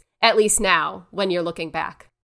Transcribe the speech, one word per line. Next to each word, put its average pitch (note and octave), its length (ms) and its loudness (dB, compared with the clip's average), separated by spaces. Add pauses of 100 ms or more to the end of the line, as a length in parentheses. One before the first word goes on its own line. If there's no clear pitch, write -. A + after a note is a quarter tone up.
(220)
at A3 160 4
least G#3+ 240 2
now, F3+ 480 0
when F#3+ 220 -2
you're F3 100 0
looking E3 300 -6
back. - 360 -10 (220)